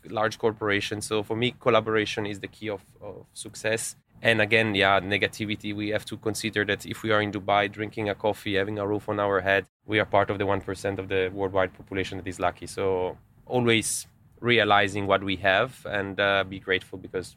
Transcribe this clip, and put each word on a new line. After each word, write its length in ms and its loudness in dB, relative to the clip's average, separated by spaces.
large 280 0
corporations. 680 -2
So 160 0
for 140 -4
me, 220 -2
collaboration 680 0
is 140 -10
the 80 -12
key 200 -12
of, 160 -8
of 320 -14
success. 640 -4
And 180 4
again, 340 4
yeah, 260 6
negativity, 760 -4
we 140 -4
have 160 -2
to 100 -10
consider 480 -4
that 220 -2
if 160 -10
we 80 -2
are 100 4
in 100 0
Dubai 400 2
drinking 380 -6
a 60 -2
coffee, 400 -2
having 240 0
a 80 -2
roof 240 -2
on 100 0
our 220 2
head, 240 2
we 140 0
are 80 2
part 240 2
of 80 -4
the 80 -2
one 160 0
percent 360 -4
of 100 -8
the 260 0
worldwide 420 0
population 400 -6
that 100 -10
is 140 -8
lucky. 260 -2
So 520 -2
always 640 2
realizing 680 4
what 160 4
we 140 -2
have 480 2
and, 340 -4
uh, 260 2
be 140 -10
grateful, 400 -2
because 380 -10